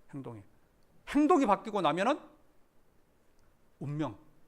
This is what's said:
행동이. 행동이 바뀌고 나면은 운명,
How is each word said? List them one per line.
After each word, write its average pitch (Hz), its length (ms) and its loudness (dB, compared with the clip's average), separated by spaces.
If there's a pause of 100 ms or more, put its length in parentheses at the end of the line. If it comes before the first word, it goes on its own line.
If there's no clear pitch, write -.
(140)
행동이. 123 280 -14 (680)
행동이 285 360 4
바뀌고 208 360 0
나면은 185 380 0 (1600)
운명, 143 380 -8 (300)